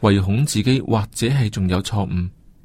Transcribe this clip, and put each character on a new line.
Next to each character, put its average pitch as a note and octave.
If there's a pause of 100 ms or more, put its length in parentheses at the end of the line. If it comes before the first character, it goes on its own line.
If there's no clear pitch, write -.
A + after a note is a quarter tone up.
唯 G2+
恐 G2+
自 A2+
己 C3
或 A2 (120)
者 A2+
係 C3
仲 F#2+
有 F2+
錯 G2+
誤， F2+ (360)